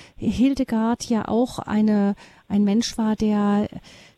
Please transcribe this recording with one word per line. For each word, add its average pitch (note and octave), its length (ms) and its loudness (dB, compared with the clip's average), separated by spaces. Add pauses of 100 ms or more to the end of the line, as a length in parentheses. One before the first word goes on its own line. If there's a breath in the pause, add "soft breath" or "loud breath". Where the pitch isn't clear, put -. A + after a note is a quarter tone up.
(180 loud breath)
Hildegard A#3 920 0
ja A3+ 180 -2
auch A#3+ 320 -2
eine, G#3 560 2 (320 loud breath)
ein G3+ 160 2
Mensch G#3 340 0
war, A3 200 0
der, G#3 500 0 (500 loud breath)